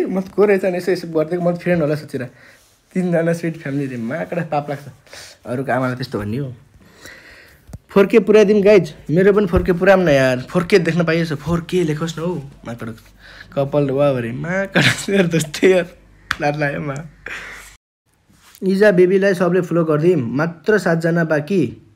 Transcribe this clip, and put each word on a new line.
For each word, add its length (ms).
म 160
त 80
को 160
रहेछ 200
भने 120
यसो, 140
यसो 160
गरिदिएको, 360
म 80
त 80
फ्रेन्ड 220
होला 140
सोचेर। 280
तिनजना 400
sweet 240
family 280
रे। 120
महाकडक 520
पाप 200
लाग्छ 160
अरूको 260
आमालाई 240
त्यस्तो 240
भन्ने 180
हो। 120
फोर 180
के 120
पुऱ्याइदिउँ 420
guys। 320
मेरो 240
पनि 140
फोर 160
के 100
पुऱ्याउँ 300
न 60
यार। 320
फोर 220
के 160
देख्न 240
पाइएछ। 300
फोर 360
के 140
लेखोस् 360
न 20
हौ। 140
महाकडक 320
कपाल 380
वाउ 260
रे। 140
महाकडक 800
यार, 180
जस्तै 400
यार। 200
लाज 180
लाग्यो 220
मा। 140
इजा 300
बेबीलाई 420
सबले 280
फलो 240
गरिदिउँ। 360
मात्र 560
सातजना 460
बाँकी। 380